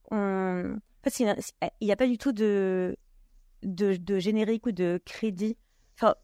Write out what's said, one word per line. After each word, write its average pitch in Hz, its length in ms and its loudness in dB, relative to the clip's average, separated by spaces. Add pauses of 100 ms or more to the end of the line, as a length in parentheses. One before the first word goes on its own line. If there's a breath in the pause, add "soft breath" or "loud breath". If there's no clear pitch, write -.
(100)
on, 190 640 -2
en - 280 -16
fait, 269 60 2
c'est - 140 -2
une, 208 140 2
c'est, - 160 -12 (260)
il 214 60 -2
n'y 208 60 2
a 196 40 2
pas 254 120 2
du 240 100 0
tout 277 140 -2
de, 196 640 0 (640)
de, 190 340 0
de 190 220 -2
générique 214 480 0
ou 233 60 0
de 175 320 0
crédit. 214 520 -4 (400)
Enfin, - 280 4